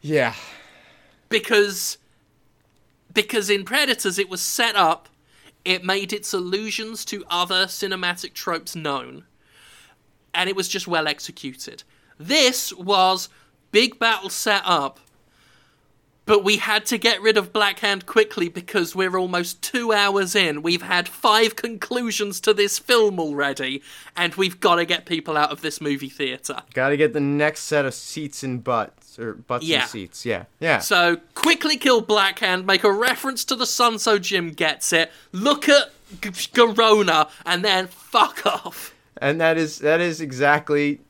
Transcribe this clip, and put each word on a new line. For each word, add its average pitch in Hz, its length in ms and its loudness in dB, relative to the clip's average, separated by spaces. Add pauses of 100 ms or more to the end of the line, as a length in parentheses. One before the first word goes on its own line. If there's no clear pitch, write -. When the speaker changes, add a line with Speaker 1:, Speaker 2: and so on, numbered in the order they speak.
Speaker 1:
Yeah. 143 320 0 (960)
Speaker 2:
Because, 208 680 0 (1160)
because 214 360 0
in 202 160 2
Predators 233 520 0
it 196 120 -2
was 185 120 -8
set 233 340 -2
up, 170 340 2 (560)
it 185 180 0
made 190 300 -2
its 208 200 -8
allusions 214 720 -6
to 202 240 -10
other 180 360 0
cinematic 185 680 -6
tropes - 420 -8
known, 139 500 -6 (1080)
and 180 160 0
it 196 60 -2
was 185 120 -2
just 180 200 -6
well 160 200 0
executed. - 760 -10 (340)
This 254 560 2
was 185 560 2 (420)
big 233 280 2
battle 214 300 0
set 196 360 -2
up, 151 340 0 (1300)
but 208 180 4
we 202 140 4
had 214 280 -2
to 233 140 -2
get 220 220 2
rid 214 160 4
of 190 140 -2
Blackhand 202 540 0
quickly 214 440 0
because 175 460 -4
we're 185 220 -2
almost 180 460 -4
two 240 280 -2
hours 196 440 2
in. 160 260 0
We've 170 220 -2
had 180 260 -2
five 220 460 2
conclusions 226 880 -4
to 214 120 4
this 202 240 0
film 214 420 2
already, 139 640 -4 (340)
and 175 200 -2
we've 185 240 -2
gotta 170 260 4
get 165 220 -2
people 160 300 -4
out 147 140 2
of 143 100 -10
this 151 200 -6
movie 143 280 -4
theater. 131 520 -8 (120)
Speaker 1:
Gotta 135 240 0
get 151 160 2
the 151 60 -2
next 147 420 0
set 147 240 0
of 127 100 -6
seats - 480 -12
and 127 200 -6
butts, - 540 -4
or 113 160 -8
butts 123 320 -8
Speaker 2:
Yeah. 156 160 2
Speaker 1:
and 123 80 0
seats. 98 340 -10
Yeah, 104 200 -4 (160)
yeah. 156 200 2
Speaker 2:
So, 175 380 2 (160)
quickly 311 440 0
kill 247 240 4
Blackhand, 190 640 0
make 196 160 2
a 214 80 6
reference 240 540 -2
to 269 100 -2
the 240 100 -2
sun 233 320 0
so 208 220 2
Jim 180 320 -2
gets 156 420 -2
it, 165 180 2 (200)
look 285 360 0
at 285 220 6 (320)
G-, 208 80 -6
Garona, 208 1000 4 (160)
and 175 220 0
then 185 220 2
fuck - 580 -2
off. - 480 -6 (240)
Speaker 1:
And 151 240 0
that 165 160 4
is, 156 220 -4
that 156 200 2
is 170 220 -2
exactly 147 800 2 (100)